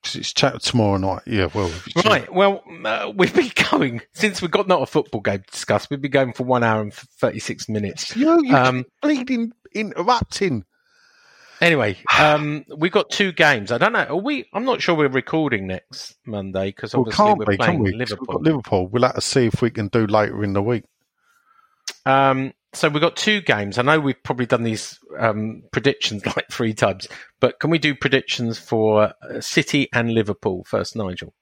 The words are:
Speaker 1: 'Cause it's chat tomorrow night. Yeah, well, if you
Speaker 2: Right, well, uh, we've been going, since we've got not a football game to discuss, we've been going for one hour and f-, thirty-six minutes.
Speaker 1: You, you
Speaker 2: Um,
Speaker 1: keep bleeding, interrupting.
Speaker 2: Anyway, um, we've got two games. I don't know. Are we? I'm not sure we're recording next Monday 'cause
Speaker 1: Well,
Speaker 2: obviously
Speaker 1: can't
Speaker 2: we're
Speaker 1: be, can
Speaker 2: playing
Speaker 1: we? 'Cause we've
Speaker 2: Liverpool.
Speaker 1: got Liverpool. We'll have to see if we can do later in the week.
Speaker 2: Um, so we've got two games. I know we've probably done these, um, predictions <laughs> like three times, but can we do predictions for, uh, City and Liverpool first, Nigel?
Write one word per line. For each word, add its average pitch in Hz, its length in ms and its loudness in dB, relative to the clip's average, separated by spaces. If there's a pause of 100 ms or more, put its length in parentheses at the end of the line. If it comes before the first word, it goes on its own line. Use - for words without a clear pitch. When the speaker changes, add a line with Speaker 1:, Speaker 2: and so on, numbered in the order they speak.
Speaker 1:
'Cause - 140 -8
it's - 160 -8
chat 127 280 0
tomorrow 104 360 2
night. 95 300 -2
Yeah, 98 280 0
well, 101 140 0
if 82 260 -10
you 170 100 2
Speaker 2:
Right, 190 300 2
well, 196 300 2 (200)
uh, - 300 -4
we've 190 180 2
been 277 200 2 (180)
going, 120 300 0 (120)
since 208 300 -2
we've 175 80 -4
got 196 160 2
not 180 160 4
a 127 40 -2
football - 340 -2
game 101 240 -2
to - 80 -20
discuss, - 360 0
we've 139 140 -6
been 139 80 -6
going 135 220 2
for - 100 -8
one 123 220 2
hour 110 180 2
and 104 100 -6
f-, - 140 -20 (120)
thirty-six - 500 -4
minutes. - 480 -4
Speaker 1:
You, 311 280 4
you 254 120 2
Speaker 2:
Um, 127 260 4
Speaker 1:
keep - 180 -14
bleeding, 254 520 -2 (200)
interrupting. 196 920 -2 (960)
Speaker 2:
Anyway, 131 360 2 (220)
um, 151 460 2 (120)
we've 165 140 0
got - 200 0
two 196 200 -4
games. 143 400 2
I 117 80 0
don't 196 140 2
know. 208 100 0
Are 147 140 -4
we? 262 360 -4
I'm 220 120 -4
not 262 180 -2
sure 170 140 2
we're 151 120 4
recording 127 600 -2
next - 480 -12 (100)
Monday 98 460 -4
'cause - 220 -12
Speaker 1:
Well, 127 80 2
Speaker 2:
obviously 117 220 2
Speaker 1:
can't 208 140 4
Speaker 2:
we're 107 60 -4
Speaker 1:
be, 202 120 2
can 196 80 2
Speaker 2:
playing 175 140 2
Speaker 1:
we? 101 140 2
'Cause - 0 -
we've 110 80 -6
Speaker 2:
Liverpool. 120 340 -6
Speaker 1:
got - 80 -4
Liverpool. 117 460 0
We'll 120 160 0
have 123 100 0
to 123 60 -4
see 127 260 2
if - 160 0
we 117 80 2
can 110 160 -6
do 110 220 0
later 104 340 0
in 101 120 -2
the 101 100 0
week. 117 180 -2 (1200)
Speaker 2:
Um, 135 480 2 (220)
so - 140 0
we've 147 140 0
got 165 140 0
two 214 260 0
games. 104 360 0
I 123 40 0
know 151 180 4
we've 139 240 -2
probably 123 220 -4
done 117 180 0
these, 113 340 -6 (220)
um, 110 500 -2
predictions - 560 -2
<laughs> - 100 -4
like - 140 -6
three 113 240 -2
times, 98 320 0 (320)
but - 220 0
can 151 100 -2
we 165 80 2
do 147 160 2
predictions 123 640 -2
for, 107 540 4 (100)
uh, - 180 -10
City - 520 0
and 117 220 0
Liverpool 98 500 0
first, 98 320 -4
Nigel? 92 460 -8